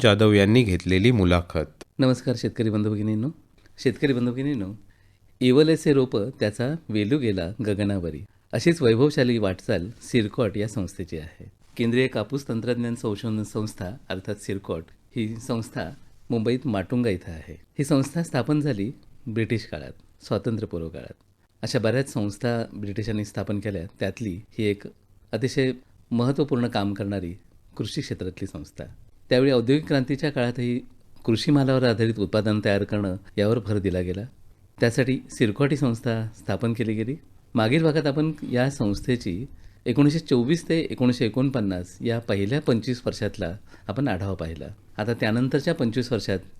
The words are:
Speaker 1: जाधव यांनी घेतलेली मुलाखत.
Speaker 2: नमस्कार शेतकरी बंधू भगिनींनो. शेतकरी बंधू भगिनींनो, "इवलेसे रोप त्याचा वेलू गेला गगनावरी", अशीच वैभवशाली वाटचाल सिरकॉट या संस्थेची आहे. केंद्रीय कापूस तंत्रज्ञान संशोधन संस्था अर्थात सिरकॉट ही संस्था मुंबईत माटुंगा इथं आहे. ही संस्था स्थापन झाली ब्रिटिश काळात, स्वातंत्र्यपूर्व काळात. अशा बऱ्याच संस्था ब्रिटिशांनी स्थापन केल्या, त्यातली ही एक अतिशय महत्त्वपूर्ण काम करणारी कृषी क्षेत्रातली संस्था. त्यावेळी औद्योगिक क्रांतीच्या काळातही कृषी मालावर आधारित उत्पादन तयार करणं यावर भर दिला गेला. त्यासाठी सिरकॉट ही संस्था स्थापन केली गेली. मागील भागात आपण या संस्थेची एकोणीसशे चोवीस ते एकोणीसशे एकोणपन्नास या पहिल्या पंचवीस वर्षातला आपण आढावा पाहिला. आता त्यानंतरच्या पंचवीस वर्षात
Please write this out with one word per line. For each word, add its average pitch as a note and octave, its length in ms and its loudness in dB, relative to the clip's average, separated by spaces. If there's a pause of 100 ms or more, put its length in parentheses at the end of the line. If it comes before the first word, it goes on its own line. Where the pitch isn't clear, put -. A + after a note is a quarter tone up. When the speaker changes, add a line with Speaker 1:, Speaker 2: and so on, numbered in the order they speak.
Speaker 1:
जाधव G#2+ 300 6
यांनी G#2 320 8
घेतलेली F#2+ 480 2
मुलाखत. F2 720 2 (160)
Speaker 2:
नमस्कार B2+ 380 2
शेतकरी A2+ 320 -2
बंधू G#2+ 200 0
भगिनींनो. G#2+ 400 -2 (540)
शेतकरी C#3 300 2
बंधू B2 180 0
भगिनींनो, B2 420 -4 (680)
"इवलेसे D3+ 520 6
रोप C3 240 2
त्याचा A#2+ 580 -2 (140)
वेलू G#2+ 300 0
गेला G2 320 -2 (140)
गगनावरी", G2 560 -2 (320)
अशीच E3 280 2
वैभवशाली B2 560 4
वाटचाल F#2+ 500 -2 (140)
सिरकॉट A2 560 0
या G#2 100 -2
संस्थेची F2+ 500 -8
आहे. D#2+ 340 -16 (260)
केंद्रीय A#2+ 300 2
कापूस B2+ 420 -4
तंत्रज्ञान A#2+ 460 -2
संशोधन G#2+ 480 -4
संस्था G#2+ 420 -6 (240)
अर्थात F#2+ 260 -6
सिरकॉट F#2+ 480 -6 (320)
ही A2+ 200 -4
संस्था A2+ 460 -6 (480)
मुंबईत A#2+ 360 0
माटुंगा A#2+ 440 0
इथं F#2 220 -4
आहे. D#2 220 -14 (260)
ही C#3+ 60 0
संस्था C#3+ 380 0
स्थापन D3+ 360 0
झाली B2 320 -2 (360)
ब्रिटिश A2 440 -2
काळात, - 540 -14
स्वातंत्र्यपूर्व G2 640 -4
काळात. D2+ 240 -14 (480)
अशा A#2 180 -2
बऱ्याच A#2 340 0
संस्था A#2 520 -2 (120)
ब्रिटिशांनी G#2 480 -4
स्थापन G#2 340 -4
केल्या, G2 220 -4 (180)
त्यातली G2+ 300 -4
ही G#2 340 -6
एक G#2 200 0 (480)
अतिशय B2+ 400 0 (400)
महत्त्वपूर्ण B2 560 2
काम G2+ 260 -2
करणारी G2 400 -4 (440)
कृषी A2 240 -6
क्षेत्रातली F#2 460 -6
संस्था. D2+ 360 -12 (460)
त्यावेळी C3 220 4
औद्योगिक C3 360 2
क्रांतीच्या C#3 440 0
काळातही B2 480 -2 (460)
कृषी A2+ 260 2
मालावर C3 320 4
आधारित A2+ 360 2
उत्पादन G#2+ 460 2
तयार G2+ 180 2
करणं G2 320 -2 (220)
यावर A2 220 4
भर G#2 180 -2
दिला F#2 240 0
गेला. F#2 200 -4 (580)
त्यासाठी B2+ 380 2 (140)
सिरकॉट C3+ 400 2
ही D3 60 0
संस्था A2+ 500 -2 (100)
स्थापन A#2 360 -2
केली A2 200 -2
गेली. A2 220 -4 (400)
मागील A#2+ 280 2
भागात D3+ 240 2
आपण D3+ 240 0 (200)
या B2 180 2
संस्थेची A2+ 760 -2 (400)
एकोणीसशे C#3+ 340 4
चोवीस D3 500 2
ते E3 100 2
एकोणीसशे B2 460 0
एकोणपन्नास G#2+ 760 -2
या A#2 180 0
पहिल्या G#2 420 0
पंचवीस B2 440 0
वर्षातला G2 460 -4 (360)
आपण B2+ 200 -2
आढावा G2 260 -2
पाहिला. E2 320 -8 (320)
आता G#2+ 160 -2
त्यानंतरच्या B2+ 600 0
पंचवीस A#2+ 360 -2
वर्षात G2 280 -2 (200)